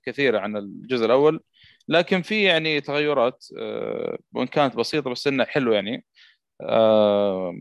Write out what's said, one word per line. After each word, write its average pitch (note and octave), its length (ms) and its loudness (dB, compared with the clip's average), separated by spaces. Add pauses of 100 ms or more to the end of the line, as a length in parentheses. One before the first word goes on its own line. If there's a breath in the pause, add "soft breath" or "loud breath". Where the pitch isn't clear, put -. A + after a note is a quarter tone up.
كثير B2 320 0
عن G#2 200 -4
الجزء G#2+ 480 -4
الأول، C#3+ 380 4 (440 soft breath)
لكن F3 340 2
في G#3+ 220 -2
يعني D#3+ 380 2
تغيرات، C#3+ 640 0 (140)
آه، A2 580 -6 (160)
وإن B2 140 -4
كانت C#3 280 0
بسيطة C3+ 340 -4
بس B2 180 -6
إنها C3+ 180 0
حلوة A#2+ 300 0
يعني. G#2 300 -4 (560 soft breath)
آه، G2+ 1000 2